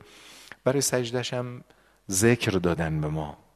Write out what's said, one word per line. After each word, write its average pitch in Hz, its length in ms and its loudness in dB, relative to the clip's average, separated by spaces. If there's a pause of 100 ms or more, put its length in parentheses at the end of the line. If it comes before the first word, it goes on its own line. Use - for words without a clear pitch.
(640)
برای 135 180 0
سجدهش 123 520 -2
هم 123 300 -8 (480)
ذکر 113 400 4
دادن 82 500 0
به 76 60 -2
ما، 76 300 -6 (180)